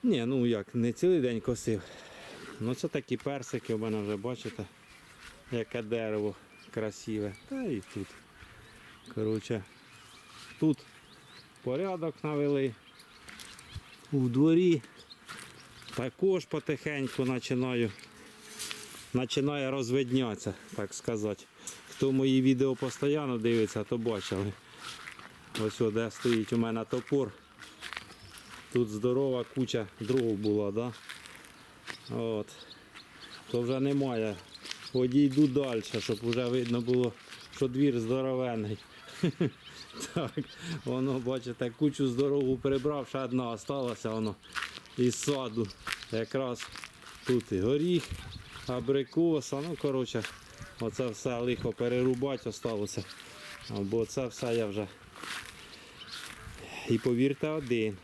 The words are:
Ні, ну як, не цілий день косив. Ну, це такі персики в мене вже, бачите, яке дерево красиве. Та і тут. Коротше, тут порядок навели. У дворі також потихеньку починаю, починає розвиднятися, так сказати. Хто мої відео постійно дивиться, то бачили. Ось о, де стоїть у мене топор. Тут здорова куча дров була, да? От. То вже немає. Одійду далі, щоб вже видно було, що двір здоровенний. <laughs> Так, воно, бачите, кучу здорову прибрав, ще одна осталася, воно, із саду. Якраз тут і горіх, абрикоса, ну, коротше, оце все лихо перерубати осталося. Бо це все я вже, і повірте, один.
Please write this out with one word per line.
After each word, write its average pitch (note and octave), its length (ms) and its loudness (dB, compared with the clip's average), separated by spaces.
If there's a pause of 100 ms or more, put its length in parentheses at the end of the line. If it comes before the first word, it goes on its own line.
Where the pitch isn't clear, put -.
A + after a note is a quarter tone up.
Ні, E3+ 240 4
ну B2+ 200 4
як, A2 280 2
не A#2+ 180 4
цілий F3 280 6
день A#2+ 200 2
косив. A2+ 420 0 (800)
Ну, A#2 140 0
це D#3+ 140 -4
такі B2+ 280 -2
персики B2+ 580 -4
в G#2+ 60 0
мене G#2+ 220 0
вже, G#2 140 0
бачите, A2+ 480 -6 (880)
яке A#2+ 300 -2
дерево G#2+ 520 0 (400)
красиве. G#2+ 600 -2 (140)
Та C4+ 140 -4
і C3+ 200 -2 (120)
тут. G2 120 -4 (1080)
Коротше, A2 480 0 (960)
тут D#3 180 4 (840)
порядок E3 600 -2
навели. C#3+ 520 2 (1400)
У C3 160 4
дворі E3 540 6 (1120)
також E3+ 500 2
потихеньку C#3+ 800 -2
починаю, B2 680 2 (1200)
починає C3+ 580 0
розвиднятися, B2 840 2 (220)
так G2+ 180 -4
сказати. G#2+ 500 -2 (460)
Хто C3+ 220 2
мої C3 300 6
відео C3 340 4
постійно C#3 640 0
дивиться, A2+ 460 2
то A#2+ 140 -2
бачили. G2+ 540 0 (1120)
Ось - 140 -2
о, A2+ 100 4
де A2+ 200 0
стоїть A#2 420 2
у A#2 60 4
мене A2+ 260 0
топор. B2+ 480 0 (1400)
Тут A#2+ 160 2
здорова B2 560 0 (100)
куча A#2+ 320 0 (140)
дров A#2 340 2
була, G#2 360 2
да? A#2 220 -2 (1160)
От. A2+ 360 -2 (1040)
То A#2+ 100 2
вже B2+ 200 0
немає. C3 560 2 (560)
Одійду C3+ 540 6
далі, B2+ 360 2 (160)
щоб G#2 240 0
вже A#2 220 2
видно A#2+ 360 2
було, A#2+ 320 4 (440)
що C3+ 120 2
двір B2+ 320 4
здоровенний. A#2+ 800 0 (440)
<laughs> C#3 280 2 (640)
Так, C#3+ 160 0 (540)
воно, C3 340 0
бачите, B2 520 -2
кучу C#3+ 360 2
здорову C3 500 4
прибрав, C3+ 520 0
ще C3+ 100 -4
одна B2+ 320 0
осталася, A#2+ 600 -2
воно, A2 240 0 (640)
із B2 160 6
саду. A#2 540 0 (440)
Якраз B2 560 -2 (580)
тут B2 260 4
і F#2+ 80 4
горіх, D3 420 4 (640)
абрикоса, C#3 1000 2
ну, D#3+ 140 -4
коротше, C3 400 0 (580)
оце A#2 260 -2
все A#2+ 340 -2
лихо A#2+ 320 0
перерубати B2 760 2
осталося. G#2+ 560 -2 (680)
Бо G#2+ 360 0
це C3 200 -4
все A#2 280 -2
я A2+ 120 2
вже, G2+ 200 -2 (2000)
і A#2 100 4
повірте, C3+ 500 2
один. A#2+ 560 0